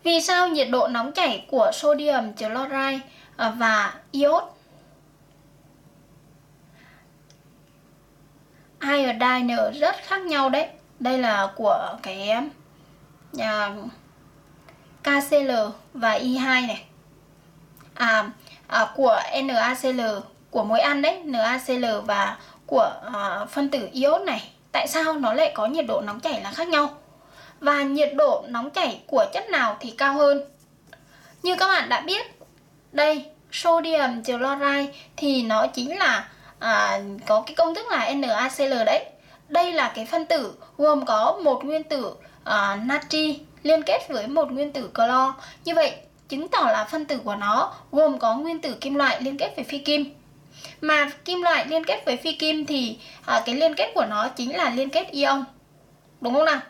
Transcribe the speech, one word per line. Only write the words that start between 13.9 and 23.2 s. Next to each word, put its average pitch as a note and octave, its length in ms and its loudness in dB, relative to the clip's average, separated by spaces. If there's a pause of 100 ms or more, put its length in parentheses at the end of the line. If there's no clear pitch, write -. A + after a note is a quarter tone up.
K - 40 -2 (220)
C - 20 2
L C#4 200 4 (420)
và A3+ 180 0
I B3+ 260 0
hai C4 240 2
này. A#3 220 -6 (1080)
À, A3 360 0 (380)
à, B3 280 0
của B3+ 260 4 (220)
N C4+ 40 -4
A A#3+ 280 0
C B3+ 80 -10
L, B3+ 180 0 (480)
của A3 140 -2
muối A3 160 2
ăn C#4+ 220 2
đấy, F4 240 0
N C#4 80 -6
A A#3 240 2
C B3+ 120 -8
L B3 160 0 (200)
và G3+ 320 -2 (280)
của, B3+ 260 4 (220)
à, G3+ 320 -4